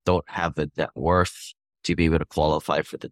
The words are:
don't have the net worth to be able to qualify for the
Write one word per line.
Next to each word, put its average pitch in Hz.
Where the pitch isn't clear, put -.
don't 87
have 85
the 76
net -
worth 90
to 85
be 82
able 80
to 78
qualify 78
for -
the -